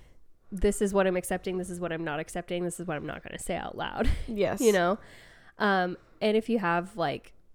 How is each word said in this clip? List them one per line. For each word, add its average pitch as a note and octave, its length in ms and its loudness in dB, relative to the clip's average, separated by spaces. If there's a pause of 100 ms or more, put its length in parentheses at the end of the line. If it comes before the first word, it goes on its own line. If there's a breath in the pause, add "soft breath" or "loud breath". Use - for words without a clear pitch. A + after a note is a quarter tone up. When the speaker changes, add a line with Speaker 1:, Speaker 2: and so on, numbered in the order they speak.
(500)
Speaker 1:
this G3+ 300 0
is G3+ 140 0
what F#3+ 120 6
I'm F#3 100 2
accepting, F#3 420 -4
this F3+ 100 -6
is F3 120 -8
what E3+ 120 -4
I'm E3 120 -4
not D3+ 160 -4
accepting, F3 440 -6
this F3 160 -6
is F3 60 -8
what D#3+ 100 -4
I'm D#3+ 100 -8
not - 160 -8
gonna - 160 -12
say - 180 -4
out - 200 -8
loud. - 320 0 (100)
<laughs> - 80 -6
Speaker 2:
Yes. G3+ 360 0
Speaker 1:
You A3+ 100 6
know? F3+ 260 4 (600 soft breath)
Um, F#3 400 2 (240)
and G#3+ 140 4
if A3 120 0
you A3+ 120 2
have, F3 360 0
like, C#3+ 380 -4 (200)